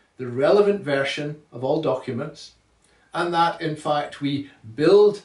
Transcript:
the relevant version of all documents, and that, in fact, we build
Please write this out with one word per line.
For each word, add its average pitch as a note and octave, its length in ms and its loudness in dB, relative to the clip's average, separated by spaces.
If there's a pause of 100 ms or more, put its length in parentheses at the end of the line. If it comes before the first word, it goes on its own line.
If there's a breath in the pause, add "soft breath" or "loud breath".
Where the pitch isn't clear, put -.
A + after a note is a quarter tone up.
(160 soft breath)
the B2+ 100 -10
relevant F#3 560 2
version C#3+ 600 -4 (100)
of B2+ 100 -10
all D3+ 200 0
documents, C3 680 -6 (640 soft breath)
and F3 200 -4
that, E3+ 260 0
in D3+ 160 -4
fact, D3 440 -4
we C#3 300 -4 (240 loud breath)
build G3 500 6